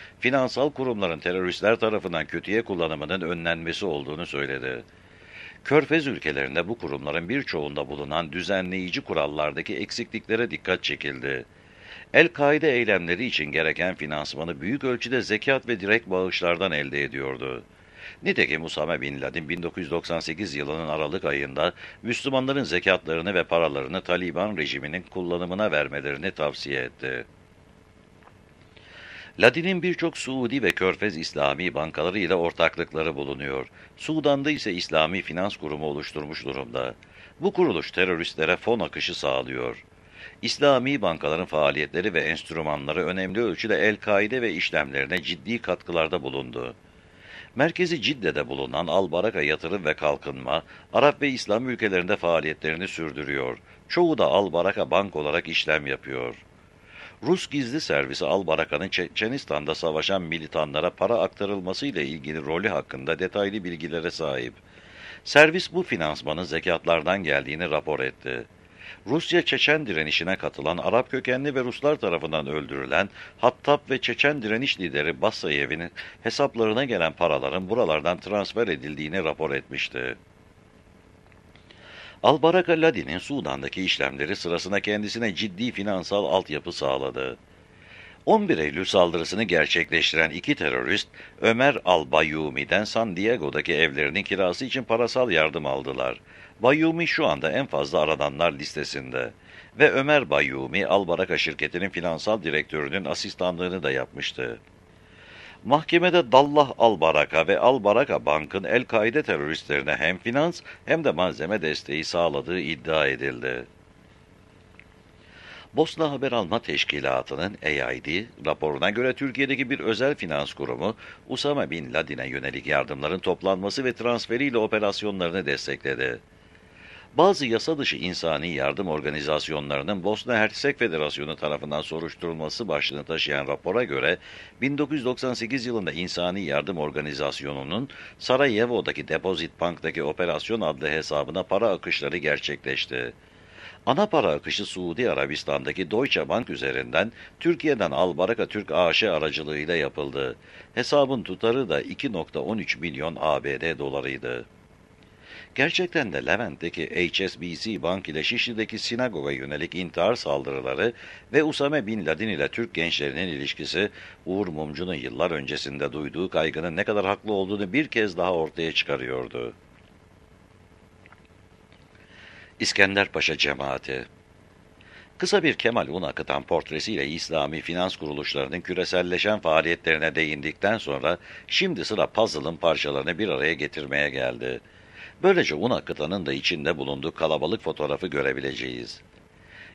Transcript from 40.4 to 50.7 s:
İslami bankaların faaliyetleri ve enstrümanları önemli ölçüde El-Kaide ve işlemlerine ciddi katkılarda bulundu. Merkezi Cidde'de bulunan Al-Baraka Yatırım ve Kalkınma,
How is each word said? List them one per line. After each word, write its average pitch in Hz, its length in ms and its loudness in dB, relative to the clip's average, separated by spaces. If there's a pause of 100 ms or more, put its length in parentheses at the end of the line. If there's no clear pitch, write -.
İslami 135 600 4
bankaların 80 440 0
faaliyetleri 76 680 2
ve 80 80 2
enstrümanları 78 840 -2
önemli 95 360 -2
ölçüde 104 360 0
El-Kaide 107 640 2
ve 110 120 0
işlemlerine 73 680 -2
ciddi 80 380 -6
katkılarda 85 640 0
bulundu. 62 520 -6 (800)
Merkezi 160 460 2
Cidde'de 82 460 0
bulunan 67 400 -2
Al-Baraka 90 540 2
Yatırım 82 440 0
ve 76 80 4
Kalkınma, 71 720 -2 (300)